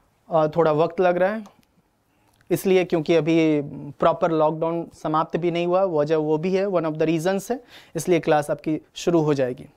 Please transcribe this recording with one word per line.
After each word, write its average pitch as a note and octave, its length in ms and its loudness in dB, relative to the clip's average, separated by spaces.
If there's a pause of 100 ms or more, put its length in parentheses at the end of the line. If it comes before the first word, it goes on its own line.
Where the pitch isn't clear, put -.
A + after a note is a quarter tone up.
(320)
अ, D#3 160 2
थोड़ा D#3+ 240 2
वक्त E3 280 0
लग F3+ 180 2
रहा F#3 160 0
है A3 100 -10 (1080)
इसलिए, F#3 340 2
क्योंकि E3+ 300 0
अभी D#3+ 460 2 (380)
प्रॉपर E3 320 2
लॉकडाउन D#3+ 560 -2 (160)
समाप्त D#3+ 340 -2
भी E3+ 140 -2
नहीं F3 160 -2
हुआ, F3+ 160 2
वजह D#3 320 0
वो D#3 220 0
भी F3+ 180 -2
है, F#3+ 100 0
one F3+ 180 0
of D#3 80 -2
the D#3 140 -2
reasons E3+ 460 -2
है, C4+ 120 -8 (320)
इसलिए E3 240 0
क्लास D3+ 320 0
आपकी D#3 300 -4 (140)
शुरू E3+ 260 2
हो D3+ 120 2
जाएगी। B2+ 440 -4